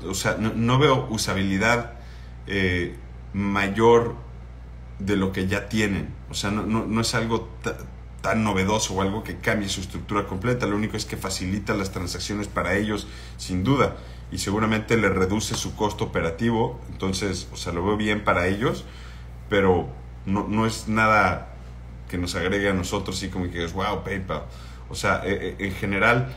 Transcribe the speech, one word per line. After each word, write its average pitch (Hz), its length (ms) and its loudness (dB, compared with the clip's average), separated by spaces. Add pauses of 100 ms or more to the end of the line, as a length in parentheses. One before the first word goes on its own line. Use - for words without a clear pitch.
o 92 80 -4
sea, 107 240 0
no, 110 160 0
no 117 240 4
veo 135 320 6
usabilidad, 104 840 2 (540)
eh, 90 500 0 (380)
mayor 101 800 6 (840)
de 98 180 2
lo 95 160 2
que 95 140 0
ya 101 220 -2
tienen. 101 460 0 (160)
O - 40 -10
sea, 101 160 -2
no, 107 140 0
no, 110 220 0
no 110 140 0
es 113 140 0
algo 113 340 0 (140)
ta-, - 160 -4 (440)
tan 107 220 2
novedoso 104 500 2
o 95 80 2
algo 101 200 0
que - 160 -8
cambie 107 300 0
su 95 120 -4
estructura 98 460 -2
completa. 107 400 0
Lo 101 100 2
único 107 200 -2
es 107 80 -4
que 107 120 -6
facilita 95 580 -2
las 98 160 -2
transacciones 92 580 -4
para 87 260 -2
ellos, 104 320 0 (300)
sin 92 280 -4
duda, 127 320 4 (340)
y - 80 -6
seguramente 110 580 2
le 104 120 4
reduce 95 460 2
su - 200 -4
costo 107 300 0
operativo. 110 760 0 (100)
Entonces, 95 640 -2
o - 40 -12
sea, 87 160 -6
lo 85 120 0
veo 104 120 4
bien 104 280 0
para 90 220 4
ellos, 110 380 0 (640)
pero 95 400 4 (380)
no, 98 200 0
no 110 200 2
es - 200 -2
nada 107 680 4 (540)
que 90 100 -4
nos 87 160 -2
agregue 98 340 2
a 95 60 4
nosotros 92 480 -2
y 95 60 -4
como 92 160 -2
que 85 140 -4
digas, 85 140 -2
"Wow, 95 300 -2
PayPal". 92 400 -4 (460)
O - 80 -8
sea, 98 280 2
eh, 92 340 -2
eh, 98 80 -2
en 92 60 -2
general, 107 640 4